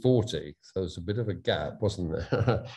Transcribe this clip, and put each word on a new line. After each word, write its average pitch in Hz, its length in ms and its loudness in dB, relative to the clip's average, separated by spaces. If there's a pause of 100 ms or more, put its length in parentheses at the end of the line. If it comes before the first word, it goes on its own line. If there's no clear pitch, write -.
forty. 90 600 2
So - 200 -4
there's 87 160 -6
a 90 40 -6
bit 101 180 -2
of 110 100 -2
a 98 40 -2
gap, 82 460 -2
wasn't 92 320 0
there? 107 540 2 (120)